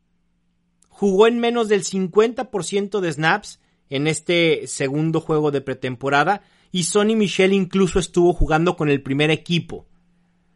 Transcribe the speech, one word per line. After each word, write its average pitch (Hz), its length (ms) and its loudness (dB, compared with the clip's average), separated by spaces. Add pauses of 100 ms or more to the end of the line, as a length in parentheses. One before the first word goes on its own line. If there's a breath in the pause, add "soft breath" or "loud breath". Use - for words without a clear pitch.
(880)
Jugó 202 380 2
en 233 140 2
menos 233 280 0
del 202 140 2
cincuenta 208 680 0
por 190 120 -4
ciento 202 360 -4
de 170 120 -2
snaps 160 480 -2 (300)
en 139 160 -2
este 160 600 0
segundo 156 520 -2
juego 151 300 -2
de 139 100 -2
pretemporada 135 840 -2 (280 soft breath)
y 180 140 -4
Sonny 214 320 0
Michel 190 360 2
incluso 190 460 0
estuvo 175 340 2
jugando 160 440 0
con 151 120 -2
el 139 140 0
primer 143 280 0
equipo. 165 580 -4 (680)